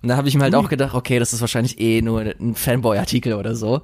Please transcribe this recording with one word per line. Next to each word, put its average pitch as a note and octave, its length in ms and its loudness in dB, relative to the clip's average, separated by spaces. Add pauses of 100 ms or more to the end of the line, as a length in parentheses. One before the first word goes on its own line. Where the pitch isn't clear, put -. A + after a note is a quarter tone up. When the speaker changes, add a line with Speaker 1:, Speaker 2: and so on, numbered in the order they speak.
Speaker 1:
Und B2 60 -2
da B2 80 2
hab C#3 100 0
ich C3+ 100 2
mir C#3 80 4
halt C3+ 100 2
Speaker 2:
Ui. C3 60 6
Speaker 1:
auch G#3 80 -2
gedacht, C3+ 260 -2
okay, B2 240 0
das A#2+ 140 0
ist A#2 80 -4
wahrscheinlich A#2 400 -2
eh A2+ 200 4
nur A2+ 220 0
ein A2 320 -4
Fanboy-Artikel A#2 800 0
oder G#2+ 220 -4
so. A2+ 280 -2